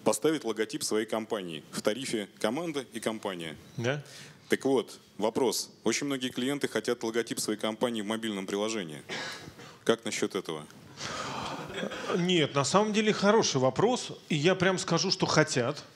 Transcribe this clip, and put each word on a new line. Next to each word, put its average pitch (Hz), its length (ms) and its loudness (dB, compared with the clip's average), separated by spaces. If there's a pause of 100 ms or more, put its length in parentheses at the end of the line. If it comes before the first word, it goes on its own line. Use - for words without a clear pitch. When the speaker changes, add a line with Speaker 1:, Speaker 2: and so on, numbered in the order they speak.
Speaker 1:
Поставить 139 420 2
логотип 110 360 -2
своей 107 240 0
компании. 104 680 -4
В - 120 -6
тарифе 110 440 -2 (120)
команда 143 520 -2
и 117 80 -8
компания. 95 560 -4 (220)
Speaker 2:
Да? 131 240 -2 (460)
Speaker 1:
Так - 180 0
вот, 131 340 2 (200)
вопрос. 107 500 0 (140)
Очень 117 240 0
многие 127 220 -2
клиенты 135 380 -2
хотят 117 360 -2
логотип 113 360 -2
своей 107 200 -2
компании 113 420 0
в 101 60 -4
мобильном 107 400 -4
приложении. 101 560 -2 (800)
Как - 220 2
насчет 104 300 -2
этого? 80 300 -4 (1500)
Speaker 2:
Нет, 175 360 4
на 139 100 4
самом 208 300 4
деле 214 200 2
хороший 202 460 4
вопрос. 156 520 2 (160)
И - 80 0
я 156 180 4
прям 185 240 4
скажу, 170 320 2
что - 160 2
хотят. 151 580 2 (120)